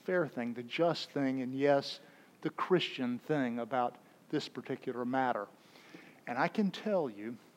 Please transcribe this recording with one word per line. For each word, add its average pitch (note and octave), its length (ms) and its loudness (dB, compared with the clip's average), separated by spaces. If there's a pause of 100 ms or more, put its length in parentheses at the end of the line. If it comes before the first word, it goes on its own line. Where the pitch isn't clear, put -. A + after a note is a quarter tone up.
fair F3+ 240 2
thing, A#2+ 260 -4
the A#2+ 80 -8
just D#3 480 0
thing, C3+ 320 -2
and B2+ 140 -4
yes, C#3 440 4 (420)
the - 100 -2
Christian B2+ 760 0
thing C3 300 0
about A#2+ 380 0 (340)
this D3+ 180 -2
particular B2 580 -6
matter. B2 420 0 (800)
And A#2+ 100 -4
I D3+ 100 4
can G3 220 2
tell F3 400 0
you G#2+ 260 -8 (220)